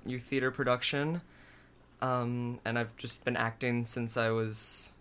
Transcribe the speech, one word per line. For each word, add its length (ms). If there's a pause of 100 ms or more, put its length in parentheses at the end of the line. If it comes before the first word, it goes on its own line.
Youth 180
Theater 280
production. 680 (800)
Um, 640
and 120
I've 200
just 280
been 120
acting 480
since 320
I 120
was 600 (120)